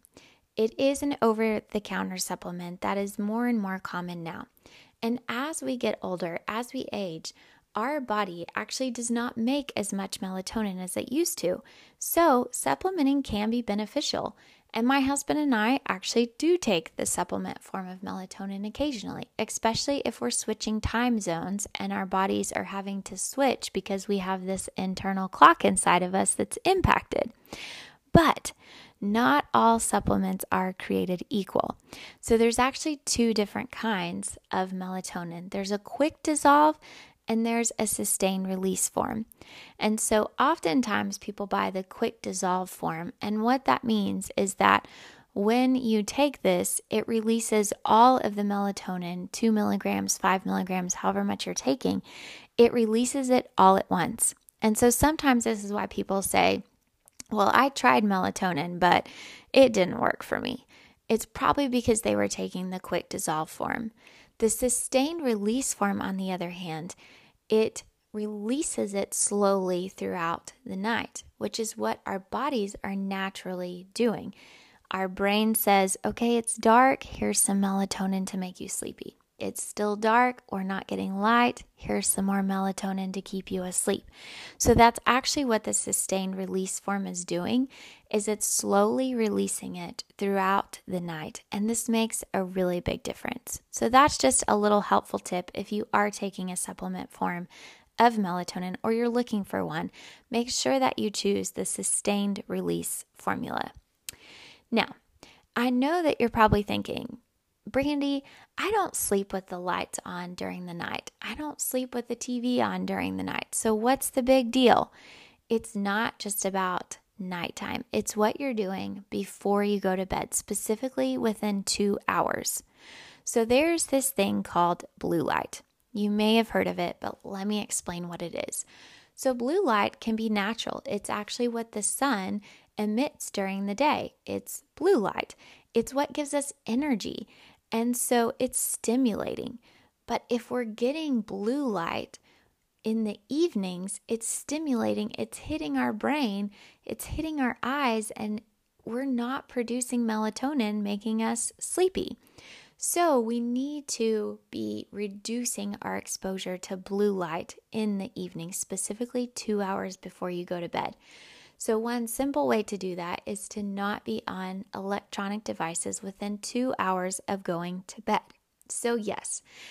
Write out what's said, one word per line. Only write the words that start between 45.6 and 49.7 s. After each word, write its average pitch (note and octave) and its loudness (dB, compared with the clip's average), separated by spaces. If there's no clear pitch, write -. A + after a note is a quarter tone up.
you A3 2
take C4+ 0
this, F#3 2
it A3 0
releases A3 2
all B3 8
of G#3 0
the G3+ 0
melatonin, F#3+ -2
two A3+ 2
milligrams, G3 0